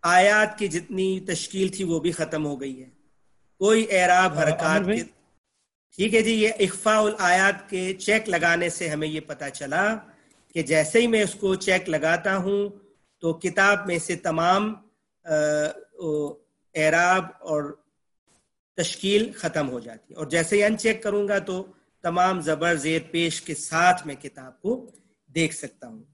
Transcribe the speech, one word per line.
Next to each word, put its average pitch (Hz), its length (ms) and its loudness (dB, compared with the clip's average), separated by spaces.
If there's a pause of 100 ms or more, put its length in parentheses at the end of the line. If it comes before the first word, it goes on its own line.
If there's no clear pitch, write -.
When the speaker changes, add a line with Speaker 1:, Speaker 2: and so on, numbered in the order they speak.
Speaker 1:
आयात 202 560 4
की 202 80 -2
जितनी 185 520 -4 (100)
तश्कील 190 400 -2
थी 190 140 -6
वो 165 160 0
भी 165 140 -2
खत्म 156 300 -4
हो 143 140 -4
गई 135 160 -8
है, 131 180 -18 (720)
कोई 220 320 4
एराब 180 380 6
Speaker 2:
अ, 151 80 -4
Speaker 1:
हरकात 156 220 2
Speaker 2:
आमिर 160 260 2
भाई? 214 100 0
Speaker 1:
के। - 200 -10 (800)
ठीक 208 160 0
है 226 100 6
जी, 226 100 2
ये 220 180 2 (100)
इख्फा 214 380 2
उल 214 220 2
आयात 190 480 2
के 185 260 -4
चेक 214 320 0
लगाने 170 420 0
से 170 180 -6
हमें 156 200 -4
ये 156 140 -6
पता 143 300 -12
चला 165 420 -2 (600)
कि 165 80 -2
जैसे 156 360 2
ही 240 80 4
मैं 220 160 2
उसको 190 340 -2
चेक 190 320 0
लगाता 160 460 0
हूँ 202 340 -2 (540)
तो 165 120 0
किताब 202 520 2
में 175 120 0
से 170 180 -4
तमाम, 180 540 2 (540)
अ, 156 120 0 (640)
ओ, 151 360 -4 (400)
एराब 170 680 2
और 151 240 -4 (1120)
तश्कील 202 560 0
खत्म - 340 -4
हो 123 120 -8
जाती 113 340 -20
है - 60 -18
और 151 100 -8
जैसे 165 260 0
ही 208 60 4
अनचेक 220 420 0
करूंगा 208 380 0
तो 185 180 -6 (440)
तमाम 180 380 0
जबर, 160 360 0
जेर, 160 360 -2
पेश 165 260 -2
के - 140 -10
साथ 175 540 2
मैं 139 100 -10
किताब 131 460 -18
को 220 120 -2 (540)
देख 156 240 -2
सकता - 340 -14
हूँ। 113 260 -20